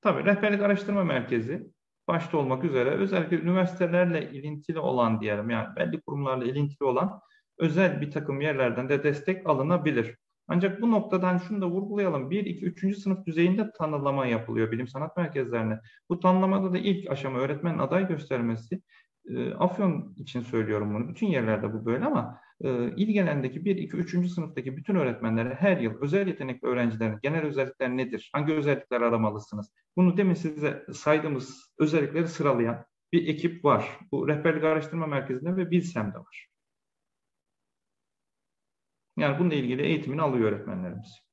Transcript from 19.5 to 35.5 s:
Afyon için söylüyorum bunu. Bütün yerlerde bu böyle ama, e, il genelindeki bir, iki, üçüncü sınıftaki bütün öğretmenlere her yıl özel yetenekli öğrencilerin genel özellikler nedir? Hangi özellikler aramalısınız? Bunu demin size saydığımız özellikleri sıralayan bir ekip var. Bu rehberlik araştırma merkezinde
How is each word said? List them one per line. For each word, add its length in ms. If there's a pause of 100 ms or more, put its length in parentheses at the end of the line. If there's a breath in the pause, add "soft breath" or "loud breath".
Afyon 640
için 240
söylüyorum 540
bunu. 140
Bütün 180
yerlerde 460
bu 140
böyle 180
ama, 360 (200 loud breath)
e, 260 (100)
il 140
genelindeki 540
bir, 120
iki, 200
üçüncü 320
sınıftaki 480
bütün 180
öğretmenlere 600
her 220
yıl 260
özel 240
yetenekli 420
öğrencilerin 540
genel 220
özellikler 520
nedir? 360
Hangi 220
özellikler 460
aramalısınız? 720 (240)
Bunu 200
demin 180
size 580
saydığımız 880
özellikleri 500
sıralayan 560 (280)
bir 160
ekip 360
var. 340 (140)
Bu 160
rehberlik 360
araştırma 420
merkezinde 500